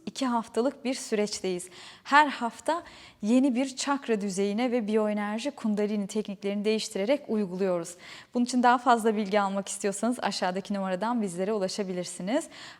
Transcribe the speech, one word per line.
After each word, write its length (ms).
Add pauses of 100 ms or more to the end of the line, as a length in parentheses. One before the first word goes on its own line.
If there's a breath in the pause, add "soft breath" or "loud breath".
İki 200
haftalık 580
bir 100
süreçteyiz. 760 (360 loud breath)
Her 220
hafta 560 (400 loud breath)
yeni 320
bir 220
çakra 440
düzeyine 500
ve 160
biyoenerji 640
kundalini 560
tekniklerini 580
değiştirerek 640
uyguluyoruz. 680 (380 loud breath)
Bunun 100
için 180
daha 160
fazla 380
bilgi 240
almak 280
istiyorsanız 540
aşağıdaki 520
numaradan 480
bizlere 300
ulaşabilirsiniz. 960 (320 loud breath)